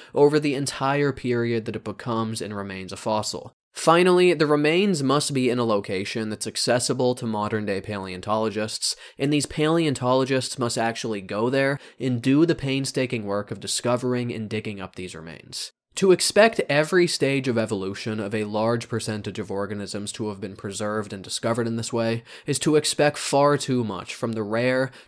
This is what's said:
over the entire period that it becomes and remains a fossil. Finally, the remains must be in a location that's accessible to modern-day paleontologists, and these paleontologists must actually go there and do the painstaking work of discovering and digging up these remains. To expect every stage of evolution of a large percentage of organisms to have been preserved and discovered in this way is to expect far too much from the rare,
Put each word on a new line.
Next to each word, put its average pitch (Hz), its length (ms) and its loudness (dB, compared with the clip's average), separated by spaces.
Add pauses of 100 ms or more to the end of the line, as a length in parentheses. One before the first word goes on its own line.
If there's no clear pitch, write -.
(140)
over 147 240 6
the 147 160 0
entire 139 560 0
period 117 540 -2
that 107 120 -6
it 107 80 -10
becomes 113 580 -4
and 104 120 -8
remains 95 380 -8
a - 60 -12
fossil. - 560 -4 (180)
Finally, 180 640 6
the 151 120 2
remains 151 560 2
must 143 300 2
be 127 160 2
in 123 100 2
a 123 60 2
location 107 640 -2
that's 107 180 -6
accessible 123 680 0
to 123 100 -6
modern-day 104 560 -2
paleontologists, 104 1120 -4 (240)
and 139 140 0
these 147 140 2
paleontologists 131 1120 2
must 120 180 -2
actually 113 460 -2
go 104 260 -2
there 135 300 2 (200)
and 123 220 0
do 135 240 6
the 165 100 4
painstaking 135 720 -2
work 101 260 -4
of 98 80 -8
discovering 123 720 -2
and 110 200 -6
digging 107 320 -6
up 92 140 -12
these 92 180 -10
remains. - 580 -12 (260)
To 190 120 6
expect 208 580 6
every 156 380 4
stage 139 400 0
of 120 100 0
evolution 107 600 -2
of 104 160 -4
a 110 80 -2
large 110 460 0
percentage 107 500 -6
of 95 100 -6
organisms 101 640 -6
to 107 140 -6
have 98 120 -8
been 95 160 -10
preserved 104 560 -6
and 98 100 -10
discovered 117 460 -2
in 113 80 -2
this 113 160 -6
way 113 320 0 (220)
is 143 120 0
to 151 160 2
expect 147 420 2
far 143 400 4
too 127 280 0
much 98 280 -6
from 117 200 -4
the 110 100 -4
rare, 127 480 0 (180)